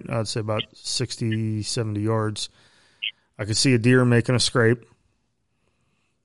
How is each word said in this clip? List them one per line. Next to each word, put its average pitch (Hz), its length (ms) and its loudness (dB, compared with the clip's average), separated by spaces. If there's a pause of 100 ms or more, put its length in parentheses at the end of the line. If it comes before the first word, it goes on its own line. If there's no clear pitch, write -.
I'd 113 200 -4
say 120 100 -6
about 107 240 -4 (120)
sixty, 110 840 -4
seventy 107 400 -4
yards, 107 460 -2 (880)
I 110 60 -8
could 104 140 -2
see 135 160 4
a 120 40 6
deer 123 280 4
making 120 300 4
a 123 40 2
scrape, 120 460 2 (1400)